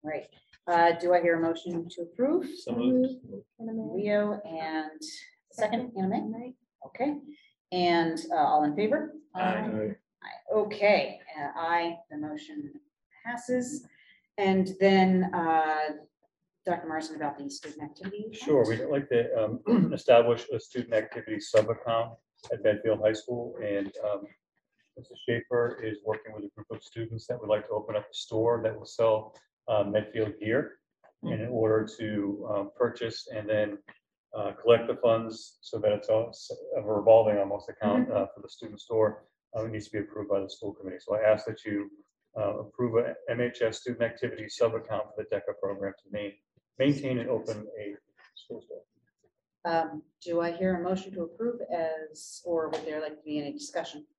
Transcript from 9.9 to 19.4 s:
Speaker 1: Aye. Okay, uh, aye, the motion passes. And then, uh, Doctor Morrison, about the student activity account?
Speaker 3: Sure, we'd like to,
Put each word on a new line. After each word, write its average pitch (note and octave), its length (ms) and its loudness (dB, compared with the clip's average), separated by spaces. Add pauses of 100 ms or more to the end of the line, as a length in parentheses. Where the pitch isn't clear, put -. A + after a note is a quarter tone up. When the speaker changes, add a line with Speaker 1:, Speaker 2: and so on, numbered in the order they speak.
Speaker 1:
Aye. - 320 -8
Okay, G#3 640 2 (220)
uh, C#3+ 80 -6 (100)
aye, E3+ 380 0 (140)
the D3+ 80 -10
motion D3+ 540 -10 (520)
passes. B3 640 -4 (500)
And F#3+ 420 4
then, F#3 560 6
uh, D#3 580 2 (760)
Doctor F3 200 -2
Morrison, D#3+ 300 -6
about D3 220 -4
the C#3 120 -10
student D3+ 320 -14
activity G3 440 -10
account? A3+ 100 -12
Speaker 3:
Sure, C3+ 320 4
we'd A2 220 0
like C#3 180 0
to, A#2+ 340 2 (240)